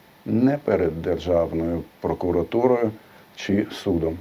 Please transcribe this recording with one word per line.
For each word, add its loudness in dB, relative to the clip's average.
не 2
перед 0
Державною 0
прокуратурою 0
чи -2
судом -2